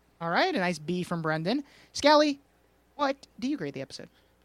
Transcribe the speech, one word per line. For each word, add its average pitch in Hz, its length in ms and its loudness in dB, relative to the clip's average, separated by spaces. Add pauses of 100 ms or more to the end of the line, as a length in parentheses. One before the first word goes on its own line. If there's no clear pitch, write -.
(200)
All 170 100 -6
right, 311 220 0
a 262 60 -2
nice 175 220 -2
B 175 240 -4
from 170 180 -4
Brendan. 160 400 -2 (300)
Scally, 294 480 4 (560)
what 277 320 -2 (100)
do 208 80 -4
you 294 100 -2
grade 143 180 -8
the 135 80 -8
episode? - 260 -14 (360)